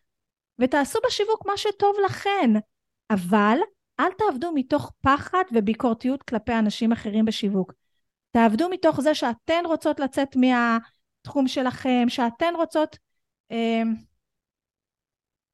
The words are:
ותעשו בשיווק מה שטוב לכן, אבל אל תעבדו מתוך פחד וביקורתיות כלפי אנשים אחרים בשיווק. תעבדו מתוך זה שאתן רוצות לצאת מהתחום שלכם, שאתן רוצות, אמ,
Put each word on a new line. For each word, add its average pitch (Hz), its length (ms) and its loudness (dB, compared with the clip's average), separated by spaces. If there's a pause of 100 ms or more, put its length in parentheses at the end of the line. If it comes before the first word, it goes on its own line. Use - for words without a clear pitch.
(580)
ותעשו 262 480 0
בשיווק 427 400 -2
מה 392 100 -2
שטוב 403 480 0
לכן, 381 460 0 (600)
אבל 208 480 2 (420)
אל 349 180 0
תעבדו 339 360 -2
מתוך 285 460 -2
פחד 285 520 0
וביקורתיות 226 680 -2
כלפי 233 320 -6
אנשים 220 380 0
אחרים 220 320 0
בשיווק. 202 480 -2 (580)
תעבדו 226 380 2
מתוך 339 320 0
זה 302 140 2
שאתן 320 520 -2
רוצות 311 340 -2
לצאת 277 360 -4
מהתחום 247 1120 0
שלכם, 254 600 0
שאתן 262 480 -2
רוצות, 311 420 -2 (520)
אמ, 226 440 -2 (1600)